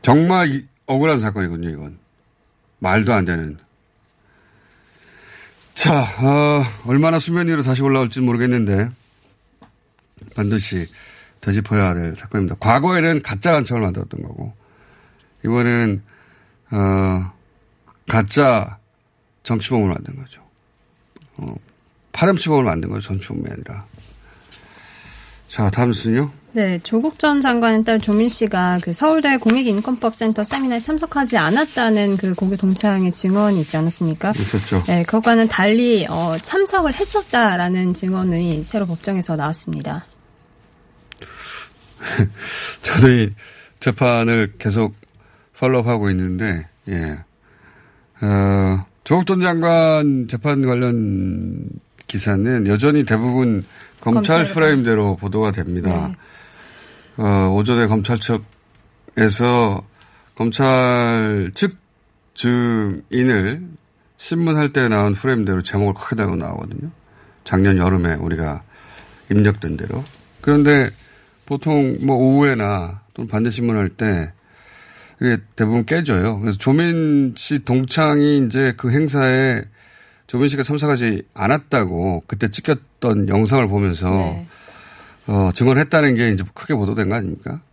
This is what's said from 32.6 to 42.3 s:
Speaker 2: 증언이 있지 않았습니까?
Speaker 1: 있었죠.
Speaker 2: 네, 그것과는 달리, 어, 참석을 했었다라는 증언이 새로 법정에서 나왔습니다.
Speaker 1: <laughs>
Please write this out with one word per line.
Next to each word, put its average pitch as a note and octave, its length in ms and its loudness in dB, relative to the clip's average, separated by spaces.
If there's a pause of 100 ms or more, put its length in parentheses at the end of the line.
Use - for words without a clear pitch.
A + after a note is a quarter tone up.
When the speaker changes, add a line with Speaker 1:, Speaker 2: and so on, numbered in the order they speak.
Speaker 2:
증언이 G3 480 2
있지 D3+ 160 -4
않았습니까? D#3+ 580 -2
Speaker 1:
있었죠. G2+ 500 -2
Speaker 2:
네, F3 180 2
그것과는 A3+ 440 2
달리, A3 600 2
어, E3 320 -2
참석을 F#4 520 0
했었다라는 F#3 1000 0
증언이 F3 720 -2
새로 G3+ 200 -2
법정에서 F3 520 -4
나왔습니다. D3+ 680 -6 (1900)
Speaker 1:
<laughs> - 840 -6